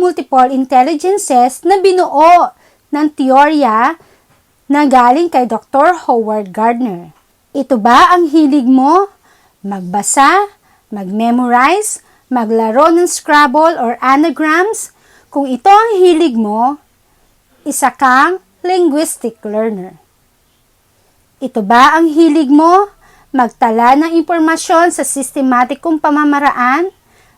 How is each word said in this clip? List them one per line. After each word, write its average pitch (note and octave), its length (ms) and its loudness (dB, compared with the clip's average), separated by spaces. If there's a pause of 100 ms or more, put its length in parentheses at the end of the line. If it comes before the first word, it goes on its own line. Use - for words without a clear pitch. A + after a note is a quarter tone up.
multiple C4+ 480 0
intelligences C4+ 1120 0
na F#4+ 160 0
binuo E4+ 800 2 (300)
ng D4 240 -2
teorya C4+ 880 0 (640)
na C#4+ 240 0
galing B3+ 400 2
kay B3+ 160 0
Doktor C#4 480 -2 (120)
Howard G#3+ 440 -4
Gardner. G#3+ 640 -4 (400)
Ito C4 240 -4
ba B3+ 360 4
ang F4 160 0
hilig C#4+ 360 2
mo? C#4+ 440 2 (520)
Magbasa, G#3 880 -2 (440)
mag-memorize, A#3+ 1080 -2 (280)
maglaro A#3 640 0
ng F4 160 2
Scrabble D4 680 0
or A#3 240 -4
anagrams? D#4 920 -2 (360)
Kung C#4 160 -6
ito C4 240 -2
ang G#4 320 4
hilig E4 320 2
mo, A3+ 480 -4 (840)
isa C4 280 -2
kang C#4+ 480 0 (240)
linguistic D#4+ 800 -2
learner. G#3 520 -6 (1400)
Ito B3+ 200 -6
ba B3 360 2
ang E4 120 2
hilig D4+ 400 2
mo? F4 400 2 (400)
Magtala A#3 720 0
ng E4 160 -2
impormasyon E4 720 0
sa D#4 160 -6
sistematikong C4+ 960 -4
pamamaraan? C#4+ 880 0 (480)